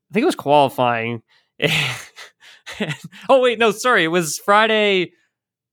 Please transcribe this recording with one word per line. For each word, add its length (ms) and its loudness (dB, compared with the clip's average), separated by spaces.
I 40 -20
think 80 0
it 40 0
was 80 0
qualifying. 880 0
<laughs> 80 0
Oh, 120 4
wait, 180 0
no, 140 2
sorry. 320 0
It 40 0
was 300 -2
Friday, 760 2